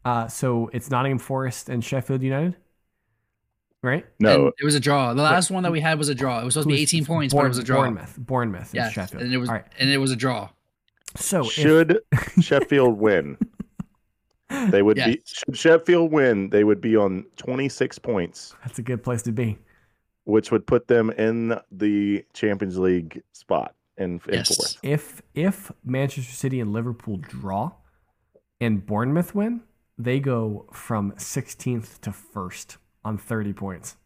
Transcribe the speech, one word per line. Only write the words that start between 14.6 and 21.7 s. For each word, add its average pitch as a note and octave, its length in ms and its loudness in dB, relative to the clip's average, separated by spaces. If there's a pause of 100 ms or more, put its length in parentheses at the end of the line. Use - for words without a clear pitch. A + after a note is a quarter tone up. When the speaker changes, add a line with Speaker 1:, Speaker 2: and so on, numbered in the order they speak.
Speaker 2:
they G2+ 120 4
would G#3 140 4
be, C3+ 40 -2
Speaker 3:
Yes. B2 260 0
Speaker 2:
should - 320 -10
Sheffield E3 520 4
win, A#2+ 400 2
they G#2 140 4
would G#2 160 4
be A2 160 2
on F#2+ 300 2 (100)
twenty-six C3 640 -4
points. - 560 -6 (100)
Speaker 1:
That's - 140 -10
a A#2+ 40 -8
good A#2+ 220 -6
place A#2+ 180 -4
to A#2+ 100 -4
be. A2 260 -2 (680)
Speaker 2:
Which G#2+ 280 2
would G#2+ 140 0
put B2 220 0
them A2+ 220 4
in A2+ 480 -2 (140)